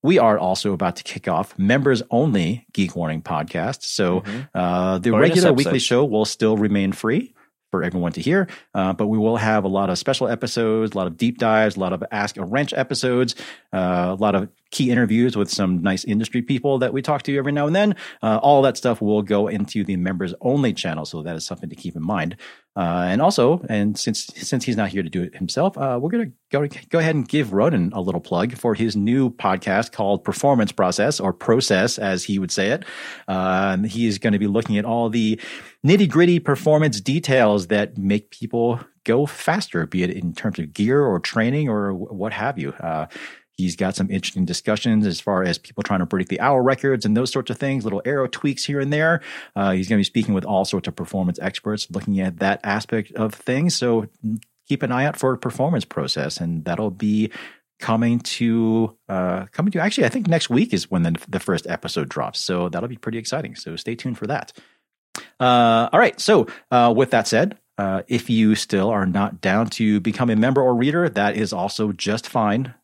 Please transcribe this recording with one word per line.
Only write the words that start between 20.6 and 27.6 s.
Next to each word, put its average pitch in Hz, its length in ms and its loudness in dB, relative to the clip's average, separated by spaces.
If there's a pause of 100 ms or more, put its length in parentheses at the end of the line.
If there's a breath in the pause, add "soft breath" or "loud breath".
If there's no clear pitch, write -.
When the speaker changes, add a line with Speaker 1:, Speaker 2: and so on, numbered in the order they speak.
Speaker 1:
channel. 78 320 -6
So 78 180 -10
that 82 140 -8
is 80 80 -10
something 85 260 -10
to 73 60 -16
keep 87 200 -10
in 80 80 -8
mind. - 320 -2 (380 loud breath)
Uh, 87 340 0
and 104 140 2
also, 160 480 2
and 104 280 0
since, - 280 -4 (100)
since - 280 -4
he's 120 120 -2
not 101 140 -2
here 95 120 -4
to 82 60 -6
do 87 140 -4
it 90 140 -8
himself, 147 420 -2
uh, 135 240 -2
we're 160 80 -2
gonna 226 200 -2 (200)
go, 147 160 0 (240)
go 170 80 2
ahead 160 160 2
and 139 120 0
give 139 280 0
Ronan 101 400 4